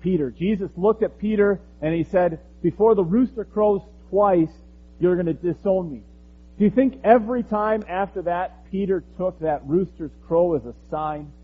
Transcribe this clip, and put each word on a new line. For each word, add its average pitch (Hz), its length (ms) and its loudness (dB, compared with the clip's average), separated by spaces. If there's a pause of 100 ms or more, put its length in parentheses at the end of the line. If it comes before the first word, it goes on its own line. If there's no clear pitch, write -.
Peter. 170 280 -2
Jesus 190 460 -4
looked 214 280 0
at - 160 -6
Peter 202 400 0 (220)
and 156 140 -2
he 165 80 0
said, 175 360 0 (220)
"Before 208 340 4
the 190 80 2
rooster 208 420 0
crows 208 360 0 (280)
twice, 185 420 2 (480)
you're 180 160 2
gonna 175 180 -2
disown 175 580 -2
me." 117 100 -12 (560)
Do 208 80 2
you 202 40 6
think 247 360 0
every 233 380 4
time 214 440 -2
after 190 360 -4
that, 175 460 -6
Peter 190 340 -4 (140)
took 180 220 -6
that 151 260 -4
rooster's 160 460 -4 (160)
crow 170 280 2
as 120 100 -4
a 120 80 -14 (180)
sign? 151 400 -8 (120)